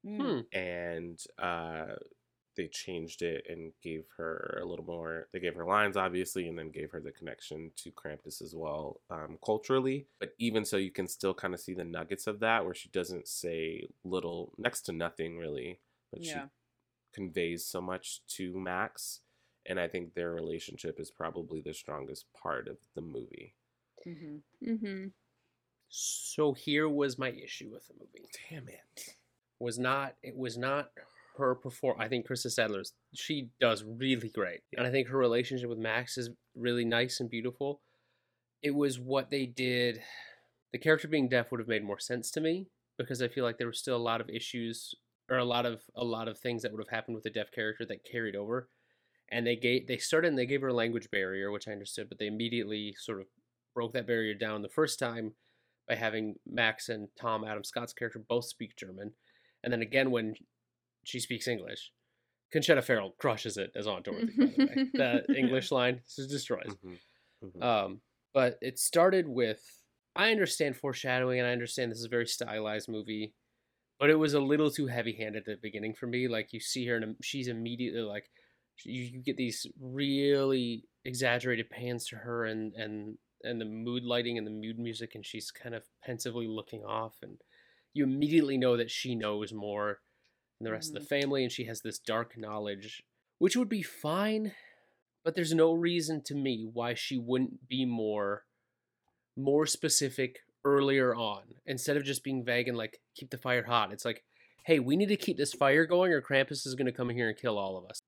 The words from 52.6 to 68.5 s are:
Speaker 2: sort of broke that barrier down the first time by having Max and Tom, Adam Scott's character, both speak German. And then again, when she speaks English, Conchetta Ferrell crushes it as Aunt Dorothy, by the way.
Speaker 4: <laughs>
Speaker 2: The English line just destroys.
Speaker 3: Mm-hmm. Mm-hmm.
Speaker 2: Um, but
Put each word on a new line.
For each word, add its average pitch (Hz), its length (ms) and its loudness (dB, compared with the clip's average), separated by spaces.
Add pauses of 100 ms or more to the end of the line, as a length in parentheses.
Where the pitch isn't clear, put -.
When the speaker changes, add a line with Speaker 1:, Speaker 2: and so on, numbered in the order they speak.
Speaker 2:
sort 101 220 -8
of 92 60 -12 (480)
broke 117 180 -2
that 120 140 -2
barrier 113 280 2
down 107 280 -2
the 101 60 -8
first 151 300 2
time 117 360 -4 (540)
by 117 60 2
having 110 420 -2 (100)
Max 113 420 0
and 107 200 -6 (100)
Tom, 110 260 0
Adam 107 200 -6
Scott's - 280 -6
character, 117 260 -6
both 120 280 0
speak - 300 -10
German. 95 360 -10 (500)
And 120 100 0
then 117 100 0
again, 131 280 2
when 113 240 0 (680)
she - 160 -6
speaks - 260 -4
English, - 460 -4 (600)
Conchetta 147 280 6
Ferrell 107 360 2
crushes 110 380 0
it 95 200 -4
as 104 100 -4
Aunt 95 180 -4
Dorothy, - 320 -2
by 269 100 8
the 269 200 6
way. 269 240 2
Speaker 4:
<laughs> - 40 -2
Speaker 2:
The 135 440 4
English 131 320 4
line 123 300 4 (140)
just 135 160 -6
destroys. 131 440 -2
Speaker 3:
Mm-hmm. - 720 -18
Mm-hmm. 90 160 -8
Speaker 2:
Um, 107 380 4 (340)
but 139 260 6